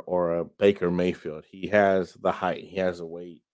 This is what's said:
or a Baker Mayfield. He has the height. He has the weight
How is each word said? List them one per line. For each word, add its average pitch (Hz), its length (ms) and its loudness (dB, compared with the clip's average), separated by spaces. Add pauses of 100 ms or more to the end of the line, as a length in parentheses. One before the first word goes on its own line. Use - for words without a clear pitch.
or 87 300 0
a 85 80 -4
Baker 101 440 2
Mayfield. 87 560 -2
He 95 220 -12
has 95 460 2
the 95 180 -2
height. 90 320 -4
He 80 140 -12
has 92 220 -2
the 85 60 -10
weight 85 380 -14 (100)